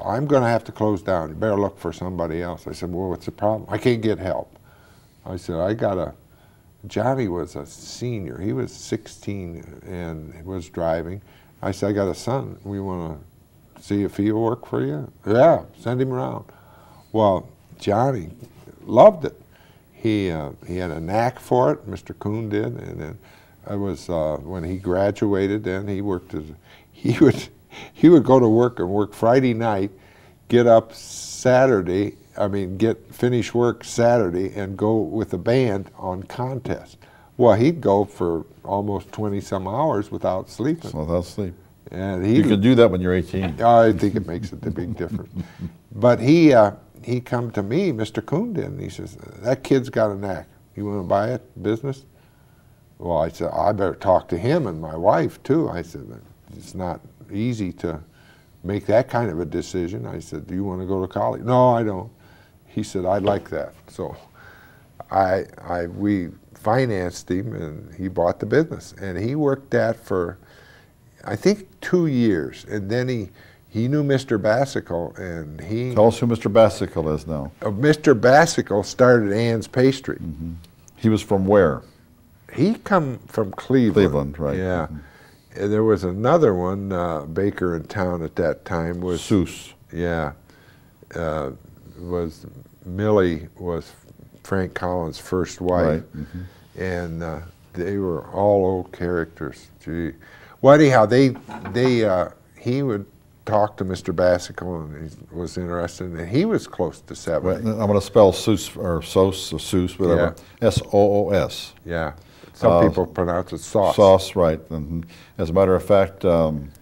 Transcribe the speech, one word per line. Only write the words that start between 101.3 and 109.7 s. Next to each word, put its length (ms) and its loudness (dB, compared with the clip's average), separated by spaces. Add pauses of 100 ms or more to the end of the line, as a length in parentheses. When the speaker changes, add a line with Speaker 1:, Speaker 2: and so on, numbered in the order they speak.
Speaker 1:
they, 320 2
uh, 260 0 (280)
he 240 -4
would 240 -4 (400)
talk 300 2
to 80 -4
Mister 280 -4
Bassicle, 720 0
and 260 -14
he 260 -18
was 220 -8
interested, 540 -6
and 160 -8
he 160 0
was 220 -2
close 360 -6
to 120 -16
seventy. 500 -2
Speaker 2:
Well, 160 -2
I'm 60 0
gonna 140 4
spell 320 6
Seuss, 440 -2
or 260 -4
Sauce, 500 0
or 60 -4
Seuss, 400 -2